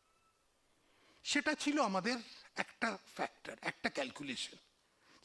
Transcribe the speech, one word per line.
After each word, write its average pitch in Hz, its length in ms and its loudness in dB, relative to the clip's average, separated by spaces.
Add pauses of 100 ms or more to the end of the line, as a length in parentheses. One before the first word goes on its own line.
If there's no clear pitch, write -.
(1200)
সেটা 294 300 4
ছিল 294 280 4
আমাদের 202 360 4 (380)
একটা - 420 0 (180)
ফ্যাক্টর, - 460 -6
একটা - 280 -2
ক্যালকুলেশন, 247 680 -4 (680)